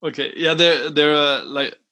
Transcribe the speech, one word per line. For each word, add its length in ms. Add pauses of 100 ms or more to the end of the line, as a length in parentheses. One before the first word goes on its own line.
Okay. 340
Yeah, 180
there, 360
there 240
are, 300
like, 320 (160)